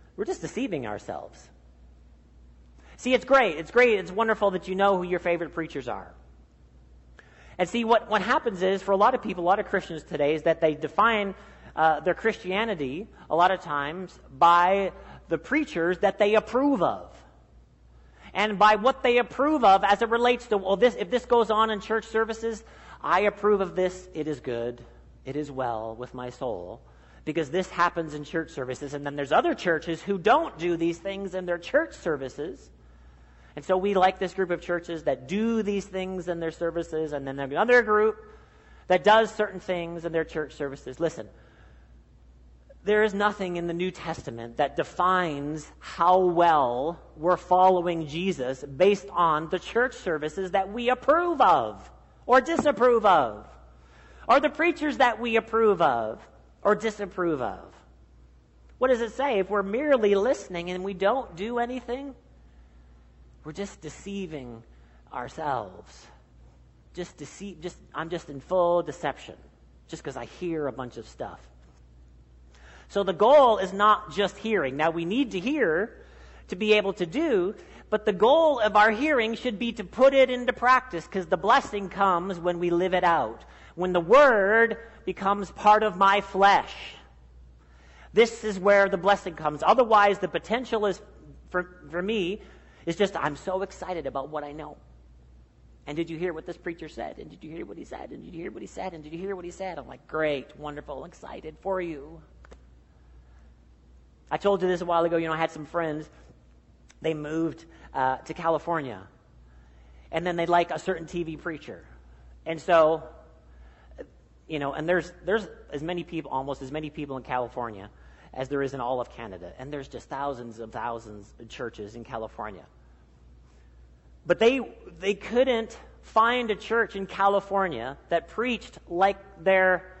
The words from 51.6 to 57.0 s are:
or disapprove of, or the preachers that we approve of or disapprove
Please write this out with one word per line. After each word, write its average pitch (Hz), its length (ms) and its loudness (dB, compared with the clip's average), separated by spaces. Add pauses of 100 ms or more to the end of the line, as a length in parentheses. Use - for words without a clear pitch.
or 254 160 4
disapprove 247 640 2
of, 127 420 2 (800)
or 262 140 6
the 294 80 0
preachers 302 480 -2
that 233 220 2
we 226 180 0
approve 220 440 2
of 117 460 0 (340)
or 208 140 4
disapprove 185 680 -4